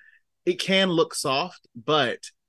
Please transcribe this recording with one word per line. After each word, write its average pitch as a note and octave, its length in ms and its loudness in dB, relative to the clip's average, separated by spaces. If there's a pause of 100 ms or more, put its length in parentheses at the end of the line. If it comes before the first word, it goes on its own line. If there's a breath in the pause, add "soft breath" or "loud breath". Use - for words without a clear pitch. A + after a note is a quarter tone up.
(460 soft breath)
it F3 140 0
can F#3+ 300 2
look D#3+ 260 2
soft, D3 500 -4 (200)
but C#3+ 340 2 (280)